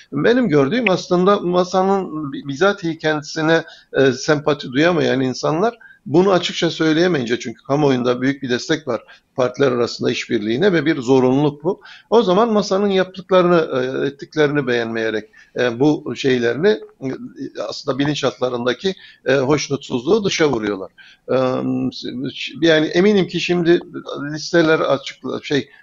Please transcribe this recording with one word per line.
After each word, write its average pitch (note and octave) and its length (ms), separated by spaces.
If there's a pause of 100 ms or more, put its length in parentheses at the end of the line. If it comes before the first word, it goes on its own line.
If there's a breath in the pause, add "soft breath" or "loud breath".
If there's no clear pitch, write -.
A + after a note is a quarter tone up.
(120 loud breath)
Benim G#3+ 360
gördüğüm E3 420
aslında F3+ 500
masanın F3+ 920
bi-, C#3 160
bizatihi E3 500
kendisine, D#3 640 (280 loud breath)
e, C3+ 200
sempati D3 600
duyamayan C3+ 480
insanlar D3 580 (280 loud breath)
bunu F#3 260
açıkça F3 380
söyleyemeyince, D#3 680
çünkü - 240
kamuoyunda B2+ 580
büyük C#3 220
bir B2+ 80
destek C#3+ 380
var A2+ 140 (340 loud breath)
partiler B2+ 360
arasında B2 380
işbirliğine A#2+ 600
ve D3+ 140
bir D#3 140
zorunluluk C3+ 640
bu. G3 160 (300 loud breath)
O A3+ 120
zaman G#3 300
masanın G3+ 360
yaptıklarını, F3+ 800 (140)
e, C3+ 240
ettiklerini C#3+ 600
beğenmeyerek, A2+ 640 (280 soft breath)
e, A#2+ 220
bu D3 360
şeylerini, B2+ 520
e, - 420 (580)
aslında C3 300
bilinçaltlarındaki, B2+ 960 (320 loud breath)
e, C3 80
hoşnutsuzluğu C#3 920
dışa D#3 240
vuruyorlar. G#2 420 (420 loud breath)
E, B2+ 40 (1200)
yani D#3 260
eminim F#3+ 400
ki F3 140
şimdi F3 400 (540)
listeler D#3 460
açıkla-, - 640
şey, - 260 (140 soft breath)